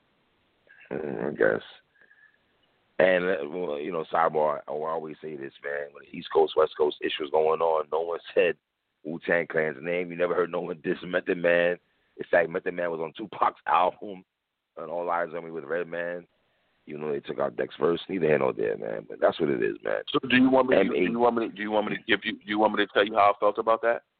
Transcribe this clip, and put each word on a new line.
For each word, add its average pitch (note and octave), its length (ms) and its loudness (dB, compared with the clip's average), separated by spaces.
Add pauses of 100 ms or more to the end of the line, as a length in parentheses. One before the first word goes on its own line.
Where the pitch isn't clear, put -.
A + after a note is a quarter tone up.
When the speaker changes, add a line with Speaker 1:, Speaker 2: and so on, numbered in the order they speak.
(920)
Speaker 1:
Mm, C2+ 360 -6
I - 80 -6
guess. G#1+ 260 4 (1400)
And, F2+ 260 4
uh, F#2 100 2 (140)
well, D#2 300 -6
you D#2+ 120 -6
know, D#2+ 220 -4
sidebar, D#2 540 2
I - 40 -8
always D#2 500 -6
say D#2 140 -10
this, C#2 180 -12 (100)
man. D2 300 -6
When C#2+ 100 -20
the - 140 -16
East E2 140 -10
Coast, D#2 240 4
West D#2 220 4
Coast D2+ 240 0
issues D#2 300 -4
going D#2 300 2
on, D#2 300 0
no D#2 100 -2
one E2+ 180 -6 (140)
said F2+ 220 2 (480)
Wu-Tang E2+ 440 -2
Clan's D#2 340 -2
name. F2 300 -4
You E2+ 60 -8
never F2 180 0
heard E2+ 160 0
no F2 100 -4
one F2 220 -8
diss F2+ 200 -2
Method F2+ 340 -2
Man. F2 400 2 (400)
In E2+ 120 -10
fact, E2+ 200 4
Method F2+ 240 -6
Man F2 180 -4
was E2 80 -6
on D#2+ 180 -6
Tupac's - 460 -4
<laughs> - 40 -8
album, F#2 560 0 (540)
on D#2+ 120 -10
All F2 180 -4
Eyez F2 280 -2
on E2 100 -8
Me E2 60 -12
with D#2+ 120 -8
Redman. E2+ 640 -6 (580)
You D2 140 -10
know, D2+ 120 -4
they C#2+ 80 -2
took C2+ 200 -8
out C2+ 180 -4
Dex C2 220 -4
verse. E2 280 2
Neither E2+ 200 0
here D2+ 100 6
nor C2 160 0
there, G#1+ 240 -2
man. G#1+ 320 -8
But G#1+ 100 -14
that's F2+ 200 2
what D#2 100 2
it B1 140 0
is, G1+ 200 -2
man. G#1 200 -4 (100)
Speaker 2:
So D3 60 0 (100)
do B2 80 6
you C3 140 6
want C3 180 4
me? - 80 0
Speaker 1:
M G2 140 4
A. - 20 0
Speaker 2:
Do D2+ 80 0
you F#2 160 0
want A#2+ 180 4
me? A2+ 140 -2
Do F#2+ 140 -10
you G#2+ 80 -4
want G#2 180 2
me G2+ 80 -2
to - 100 -18
give G#2+ 160 2
you? G#2+ 100 -4
Do - 120 -14
you G#2 140 -2
want G#2+ 140 4
me G#2 120 2
to - 80 -6
tell G#2 100 6
you A2 120 -2
how G2+ 200 6
I - 40 -16
felt G#2 180 2
about A2+ 240 2
that? A#2 220 0 (160)